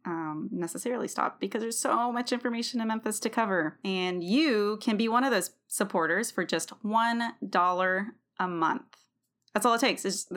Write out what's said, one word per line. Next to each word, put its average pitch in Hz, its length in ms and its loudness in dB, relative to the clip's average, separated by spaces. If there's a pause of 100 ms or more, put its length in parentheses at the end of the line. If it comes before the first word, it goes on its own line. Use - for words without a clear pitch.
um, 165 460 -6
necessarily 214 560 -4
stop - 320 -2
because 196 220 -4
there's 226 160 -4
so 240 340 2
much 247 200 -4
information 240 480 -2
in 226 80 -2
Memphis 220 340 -2
to 226 80 -2
cover. 190 540 0
And 180 400 -2
you 214 580 2
can 214 160 2
be 226 100 2
one 233 160 2
of 269 80 2
those 196 200 0 (160)
supporters 190 640 0
for 180 140 -2
just 160 260 -2 (120)
one 233 500 0 (140)
dollar 185 600 2 (320)
a 185 80 0
month. 165 380 0 (680)
That's 208 120 2
all 233 80 6
it 233 80 2
takes. - 240 2
It's, 190 320 -4